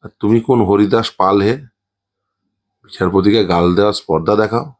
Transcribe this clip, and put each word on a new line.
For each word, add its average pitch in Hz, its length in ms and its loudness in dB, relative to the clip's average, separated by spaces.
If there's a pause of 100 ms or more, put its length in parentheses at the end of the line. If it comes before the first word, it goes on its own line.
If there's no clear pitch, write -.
আর - 60 -18 (120)
তুমি 113 200 2
কোন 120 220 0
হরিদাস 101 480 0
পাল 98 320 0
হে 110 140 -2 (1300)
বিচারপতিকে 98 640 0
গাল 87 300 0
দেওয়ার 101 180 0
স্পর্ধা 82 440 -2
দেখাও? 117 420 -4